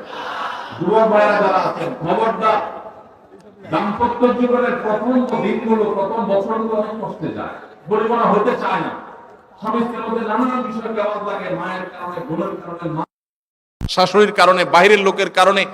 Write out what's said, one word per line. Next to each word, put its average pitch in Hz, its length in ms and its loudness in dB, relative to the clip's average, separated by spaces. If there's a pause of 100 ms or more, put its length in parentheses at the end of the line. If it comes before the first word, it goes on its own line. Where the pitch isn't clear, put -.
(800)
যুবক 214 280 4
ভাইরা 208 240 4
যারা 196 260 2
আছেন, - 500 -4
খবরদার, 220 760 0 (880)
দাম্পত্য 240 680 0
জীবনের 247 320 2 (120)
প্রথম 226 420 0 (160)
দিনগুলো, 220 420 0
প্রথম 196 400 -2
বছরগুলো 214 580 -2
অনেক 220 240 -8
কষ্টে 165 220 -8
যায়, - 200 -8 (420)
পরিমাণা 220 340 0
হতে 208 280 2
চায় - 300 -4
না। 135 80 -6 (680)
স্বামী 240 200 -4
স্ত্রীর 220 300 -4
মধ্যে 226 180 -2
নানান 247 340 -2
বিষয়, 220 420 -6
আওয়াজ 208 300 -4
লাগে, 185 220 -6
মায়ের 185 300 -8
কারণে, 175 340 -12 (100)
বোনের 170 360 -6
কারণে, 170 260 -8
মা-, - 1000 -12
শাশুড়ির 185 420 4
কারণে, 185 340 6
বাইরের 190 340 8
লোকের 190 300 0
কারণে 185 440 4